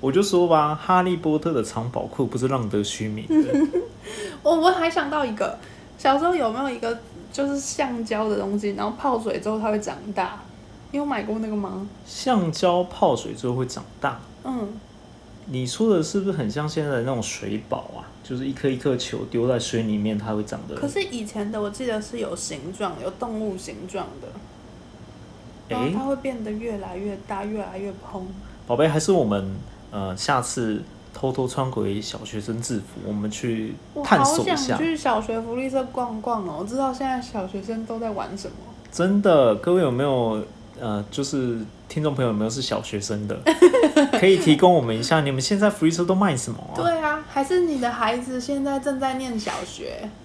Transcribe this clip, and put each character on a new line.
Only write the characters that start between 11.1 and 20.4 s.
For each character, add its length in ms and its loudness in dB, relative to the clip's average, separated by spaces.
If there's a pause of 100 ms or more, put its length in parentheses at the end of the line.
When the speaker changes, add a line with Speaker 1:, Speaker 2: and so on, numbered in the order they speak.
Speaker 2:
过 160 -4
那 100 -4
个 80 -4
吗？ 320 -6 (160)
Speaker 1:
橡 480 2
胶 340 4
泡 300 2
水 180 -6
之 120 -8
后 80 0
会 140 -2
长 160 -10 (160)
大？ 200 -2 (240)
Speaker 2:
嗯。 260 -4 (760)
Speaker 1:
你 220 -4
说 280 2
的 60 4
是 180 0
不 120 0
是 60 0
很 120 0
像 200 -2
现 140 -2
在 80 -2
的 100 0
那 40 0
种 160 0
水 480 -4
宝 80 -2 (180)
啊？ 60 -12 (220)
就 120 -8
是 120 -4
一 60 -4
颗 140 -2
一 100 0
颗 200 2
球 220 -4 (100)
丢 180 2
在 120 4
水 240 -2
里 140 0
面， 200 0
它 160 -4
会 100 -2